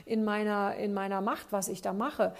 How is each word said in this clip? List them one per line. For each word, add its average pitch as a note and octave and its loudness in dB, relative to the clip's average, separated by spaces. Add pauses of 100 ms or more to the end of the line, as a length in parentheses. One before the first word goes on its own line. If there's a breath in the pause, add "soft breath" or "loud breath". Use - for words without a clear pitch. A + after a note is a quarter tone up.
in A3 2
meiner, G#3 2
in G#3 -2
meiner G3 0
Macht, A#3 -2
was G3 0
ich G3 -6
da F#3+ 0
mache. G#3 2